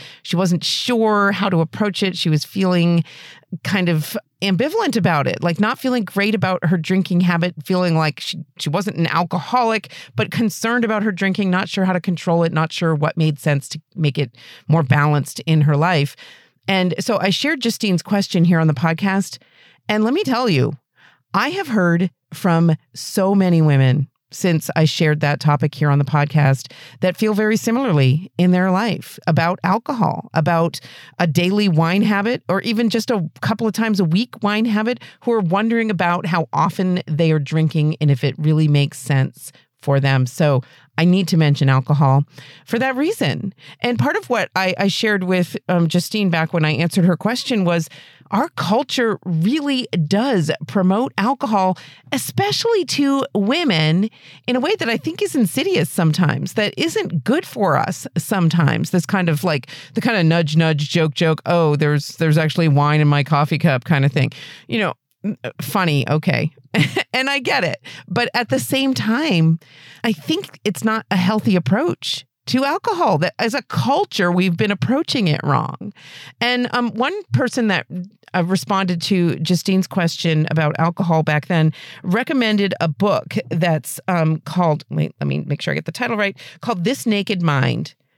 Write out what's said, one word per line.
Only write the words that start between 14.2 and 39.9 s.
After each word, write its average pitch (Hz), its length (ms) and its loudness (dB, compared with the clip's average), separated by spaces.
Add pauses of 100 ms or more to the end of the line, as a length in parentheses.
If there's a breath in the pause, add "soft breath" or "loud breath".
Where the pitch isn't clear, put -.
more 160 160 4
balanced 147 580 0
in 160 200 2
her 147 160 2
life. 151 380 0 (520 loud breath)
And 185 320 2
so 214 200 -2
I 190 100 0
shared 277 320 -2
Justine's 208 420 -2
question 190 420 0
here 170 140 4
on 160 80 4
the 156 60 2
podcast. 185 640 -2 (500 soft breath)
And 214 140 2
let 233 100 2
me 370 100 0
tell 247 260 0
you, 131 240 2 (600 soft breath)
I 226 160 0
have 370 200 -6
heard 180 420 2 (220)
from 165 420 2 (180)
so 196 400 -2
many 185 280 4
women 135 480 4 (220)
since 165 440 -2
I 160 80 2
shared 151 380 2
that 143 180 0
topic 147 340 0
here 151 160 0
on 143 100 4
the 143 40 2
podcast 143 720 0 (260 loud breath)
that 185 160 0
feel 214 180 0
very 214 220 2
similarly 180 840 2
in 180 140 4
their 180 180 4
life 185 560 -2
about 165 380 2
alcohol, 226 720 -2
about 165 480 0 (360 loud breath)
a 175 80 0
daily 185 440 2
wine 165 320 2
habit, 214 480 0
or 190 140 2
even 233 260 0
just 220 200 -2
a 190 200 0 (100)
couple 226 260 -2
of 214 60 0
times 220 300 0
a 180 40 2
week 185 380 -2
wine 208 220 0
habit, 220 340 0 (220 loud breath)
who 240 100 -2
are 226 80 2
wondering 220 500 0
about 175 360 0
how 165 260 0
often 175 560 0
they 160 240 2
are 156 80 2
drinking 156 640 0
and 147 100 4
if 139 140 0
it 135 120 -2
really 156 300 2
makes 143 320 2
sense - 540 -2 (280 soft breath)
for 139 200 0